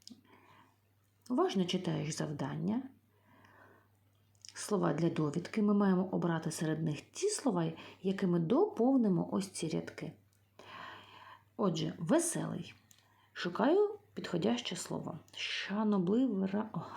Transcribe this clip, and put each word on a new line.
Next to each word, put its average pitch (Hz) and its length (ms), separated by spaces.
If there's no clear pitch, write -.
Уважно 247 340
читаєш 160 520
завдання. 156 680
Слова 175 380
для 165 180
довідки. 165 520
Ми 208 120
маємо 190 300
обрати 170 460
серед 156 320
них 156 180
ті - 280
слова, 175 440
якими 185 360
доповнимо 226 960
ось 190 160
ці - 200
рядки. 160 440
Отже, 165 420
веселий. 170 760
Шукаю 339 680
підходяще 185 600
слово. - 420
Шанобливий, 202 1120
ра-, 208 260
о, 170 80